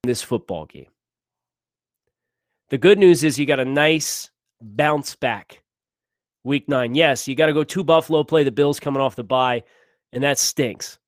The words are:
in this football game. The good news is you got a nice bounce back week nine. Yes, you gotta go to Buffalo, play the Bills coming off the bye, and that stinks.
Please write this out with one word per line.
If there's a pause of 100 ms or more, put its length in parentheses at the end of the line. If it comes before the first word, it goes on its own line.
in
this
football
game. (1800)
The
good
news
is
you
got
a
nice (320)
bounce
back (800)
week
nine.
Yes,
you
gotta
go
to
Buffalo,
play
the
Bills
coming
off
the
bye, (500)
and
that
stinks.